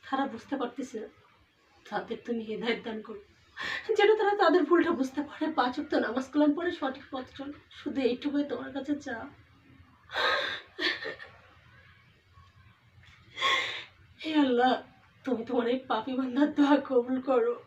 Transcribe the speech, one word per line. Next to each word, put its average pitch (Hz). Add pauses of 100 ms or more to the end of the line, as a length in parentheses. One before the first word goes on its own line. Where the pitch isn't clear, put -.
(100)
তারা 269
বুঝতে 226
পারতেছে 247
না। - (840)
তাদের 208
তুমি 233
হেদায়েত 220
দান 220
করো, - (760)
যেন 415
তারা 415
তাদের 359
ভুলটা 330
বুঝতে 262
পারে, -
পাঁচ -
ওয়াক্ত 294
নামাজ 254
কালাম 294
পড়ে 349
সঠিক 269
পথ 262 (140)
চলে। 277 (180)
শুধু -
এইটুকুই 269
তোমার 262
কাছে 285
চা। 247 (4000)
হে 311
আল্লাহ, 254 (420)
তুমি 240
তোমার 247
এই 262
পাপী 240
বান্দার 262
দোয়া 285
কবুল 254
করো। 240